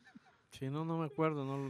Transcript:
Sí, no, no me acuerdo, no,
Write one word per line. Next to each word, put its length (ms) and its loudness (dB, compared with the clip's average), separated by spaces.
Sí, 160 -6
no, 160 -2
no 140 0
me 80 2
acuerdo, 380 2
no, 120 -2